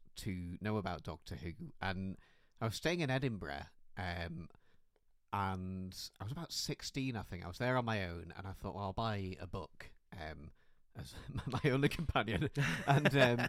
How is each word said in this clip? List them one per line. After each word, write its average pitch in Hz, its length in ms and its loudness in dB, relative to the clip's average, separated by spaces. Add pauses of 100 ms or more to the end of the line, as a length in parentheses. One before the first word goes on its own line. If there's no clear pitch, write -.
(180)
to 90 440 -4
know 107 160 2
about 87 260 -2
Doctor - 320 -8
Who. 85 160 -6 (300)
And 95 360 -2 (420)
I 117 60 2
was 110 100 0
staying 175 260 2
in 139 80 2
Edinburgh, 104 580 0 (300)
um, 87 520 -4 (840)
and 92 640 0 (240)
I - 40 -6
was 107 80 -4
about 165 200 -6
sixteen, - 640 -2
I 98 60 -2
think. 87 220 -8
I 87 40 -6
was 87 120 -8
there 127 180 4
on 123 80 4
my 107 200 2
own, 85 300 -6
and 95 120 -8
I 98 40 -8
thought, 98 240 -6
"Well, 101 100 -2
I'll 95 80 -2
buy 101 460 -2
a 90 80 -8
book," - 440 -10 (220)
um, 78 380 -10 (460)
as - 160 -10 (160)
<laughs> 135 160 -6 (180)
my 151 60 6
only 139 200 6
companion. 139 600 2 (380)
And, 143 300 8
um, 123 320 8